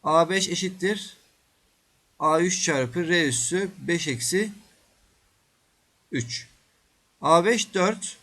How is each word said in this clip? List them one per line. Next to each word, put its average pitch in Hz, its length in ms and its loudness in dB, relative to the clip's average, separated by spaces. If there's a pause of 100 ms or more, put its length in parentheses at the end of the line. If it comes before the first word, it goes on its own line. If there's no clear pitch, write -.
A 165 260 4
beş 190 200 0
eşittir 185 680 -4 (1000)
A 156 220 2
üç 185 220 0
çarpı 143 440 -2
R 170 200 4
üssü 180 500 -2
beş 165 300 -2
eksi 180 440 -2 (1600)
üç. - 360 -6 (760)
A 165 240 4
beş 220 280 0
dört. 196 500 0